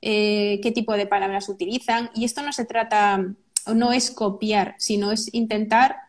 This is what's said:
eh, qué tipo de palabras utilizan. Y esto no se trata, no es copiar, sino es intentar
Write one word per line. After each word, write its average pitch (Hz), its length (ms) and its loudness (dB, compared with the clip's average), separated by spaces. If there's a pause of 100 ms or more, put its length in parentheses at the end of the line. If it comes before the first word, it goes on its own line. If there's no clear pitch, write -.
eh, 208 600 2
qué 233 100 0
tipo 226 220 -2
de 202 120 0
palabras 196 420 -2
utilizan. 226 680 -4
Y 226 100 -2
esto 247 180 -4
no 285 100 -6
se 240 120 -4
trata, 208 600 2 (480)
no 240 200 4
es 247 180 0
copiar, 208 680 0
sino 202 340 -2
es 220 200 -4
intentar 220 640 2 (120)